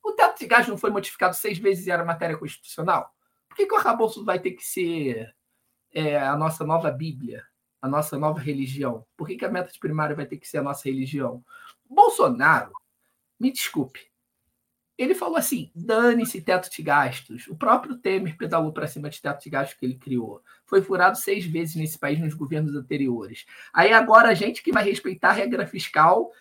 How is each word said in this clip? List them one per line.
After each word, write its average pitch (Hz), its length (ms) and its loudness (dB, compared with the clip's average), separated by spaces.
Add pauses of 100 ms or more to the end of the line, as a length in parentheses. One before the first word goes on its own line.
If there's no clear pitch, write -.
O 415 100 -2
teto 440 260 2
de 247 80 -8
gastos 240 220 4
não 202 80 -6
foi 208 120 -2
modificado 196 460 -2
seis 208 220 -4
vezes 185 300 0
e 180 40 -2
era 170 140 0
matéria 165 320 -4
constitucional? - 760 -4 (340)
Por - 80 -20
que 403 100 2
que 427 80 -4
o 427 40 2
arcabouço 226 460 0
vai 185 160 -2
ter 180 120 -4
que - 120 -16
ser, 143 720 -4 (560)
é, 151 260 -2
a 139 200 0
nossa 156 260 -2
nova 160 280 0
bíblia, 131 520 -10 (380)
a 131 60 -6
nossa 147 300 -2
nova 151 220 -2
religião? 135 680 -6 (120)
Por 156 100 -10
que 185 80 -8
que - 100 -8
a 190 60 -4
meta 180 200 -6
de - 80 -20
primário 151 360 -2
vai 143 100 -8
ter 147 120 -12
que - 100 -18
ser 156 120 -4
a 139 40 -4
nossa 143 240 -6
religião? 135 560 -6 (460)
Bolsonaro, 160 840 4 (680)
me 262 120 2
desculpe, - 580 -6 (880)
ele 285 180 2
falou 349 220 -4
assim, 160 380 -2
"Dane-se 226 680 2
teto 180 280 0
de - 120 -12
gastos." 139 680 0
O 160 80 -12
próprio 247 420 0
Temer 185 400 -2
pedalou 160 340 -2
pra 147 160 -8
cima 147 220 -10
de - 120 -18
teto 143 220 -8
de 123 60 -16
gastos 139 280 -4
que - 80 -8
ele 127 120 -4
criou. 113 460 -6 (220)
Foi 196 160 4
furado 185 360 2
seis 196 280 -2
vezes 160 300 -4
nesse 156 220 -6
país 147 220 -2
nos 156 140 -4
governos 151 420 -4
anteriores. 123 680 -6 (280)
Aí 190 200 6
agora 226 360 8
a 214 40 6
gente 196 300 -2
que 330 80 -2
vai 214 120 2
respeitar 190 460 0
a 196 40 6
regra 240 320 -2
fiscal, 170 760 2